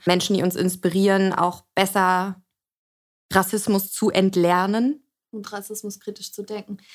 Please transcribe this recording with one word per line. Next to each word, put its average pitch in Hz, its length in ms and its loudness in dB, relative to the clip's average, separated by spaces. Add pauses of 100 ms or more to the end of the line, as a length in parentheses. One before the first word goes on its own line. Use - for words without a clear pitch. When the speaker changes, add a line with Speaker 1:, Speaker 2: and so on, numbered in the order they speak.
Speaker 1:
Menschen, 180 300 2
die 160 60 0
uns 180 140 0
inspirieren, 190 760 2
auch 175 300 -2 (120)
besser 190 680 0 (880)
Rassismus 196 600 0
zu - 180 0
entlernen. 190 920 2 (280)
Speaker 2:
Und 208 200 -12
Rassismus 208 480 -12
kritisch - 320 -12
zu 208 100 -12
denken. 208 360 -12 (160)